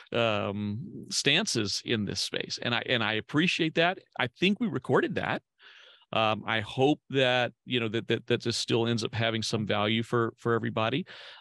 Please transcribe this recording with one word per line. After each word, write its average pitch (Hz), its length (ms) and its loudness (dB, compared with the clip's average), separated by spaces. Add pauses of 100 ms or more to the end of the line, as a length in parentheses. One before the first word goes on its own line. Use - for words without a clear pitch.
(180)
um, 104 920 -2
stances 139 720 0
in 107 220 0
this 98 160 -4
space. - 400 -6
And 120 120 -2
I, 113 120 -2
and 113 180 2
I 107 100 0
appreciate 156 600 0
that. 170 240 2 (200)
I 127 100 0
think 196 300 2
we 233 100 0
recorded 156 480 0
that. - 260 -2 (720)
Um, 107 320 2
I 110 140 0
hope 135 420 2 (100)
that, 127 420 2 (140)
you 123 120 0
know, 117 80 0
that, 110 220 -2
that, 117 180 0
that 120 160 2
this 117 140 -2
still 117 320 2
ends 113 160 0
up - 100 -4
having 113 280 0
some 110 220 -2
value 107 380 0
for, 113 360 -2
for 117 160 0
everybody. 113 520 0 (340)